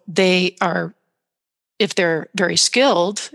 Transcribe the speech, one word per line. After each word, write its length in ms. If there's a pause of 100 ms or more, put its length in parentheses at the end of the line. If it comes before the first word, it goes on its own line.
they 520
are, 320 (840)
if 160
they're 400
very 220
skilled, 800